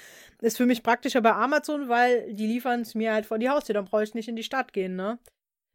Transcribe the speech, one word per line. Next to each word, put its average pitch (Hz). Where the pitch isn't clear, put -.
Ist 226
für 247
mich 240
praktischer 240
bei 220
Amazon, 285
weil 240
die 214
liefern's 240
mir 220
halt 214
vor 220
die 247
Haustür, 285
dann 202
brauch 214
ich 214
nicht 226
in 233
die 226
Stadt 262
gehen, 185
ne? 208